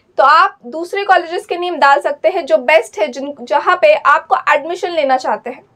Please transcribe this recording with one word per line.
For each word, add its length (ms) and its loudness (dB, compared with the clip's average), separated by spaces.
तो 60 4
आप 420 4
दूसरे 380 -8
colleges 420 0
के 120 -6
name 180 -6
डाल 260 4
सकते 280 -2
हैं 160 -4
जो 120 2
best 420 0
है, 80 0
जिन, 340 -10
जहाँ 400 0
पे 120 6
आपको 420 0
admission 380 -4
लेना 260 0
चाहते 320 -6
हैं। 140 -16